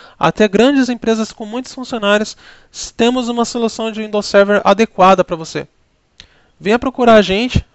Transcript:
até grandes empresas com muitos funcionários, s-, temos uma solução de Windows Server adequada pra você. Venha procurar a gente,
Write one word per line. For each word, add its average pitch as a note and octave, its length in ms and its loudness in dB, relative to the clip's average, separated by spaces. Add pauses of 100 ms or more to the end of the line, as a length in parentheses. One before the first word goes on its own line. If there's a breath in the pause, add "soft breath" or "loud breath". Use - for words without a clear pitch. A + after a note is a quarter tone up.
(180 loud breath)
até G#3 300 0
grandes B3 400 2
empresas A3+ 420 -4
com - 160 -16
muitos A#3 260 -10
funcionários, G#3+ 640 -2 (360 soft breath)
s-, - 200 -16
temos B3 360 0
uma A#3+ 160 -2
solução A3+ 480 -4
de G#3+ 100 -8
Windows G#3 240 -4
Server G3+ 380 2
adequada F#3+ 580 2
pra F3+ 140 -6
você. D#3 320 -10 (880 soft breath)
Venha G3 200 0
procurar A#3+ 360 2
a G#3+ 80 8
gente, G3 420 -2 (100)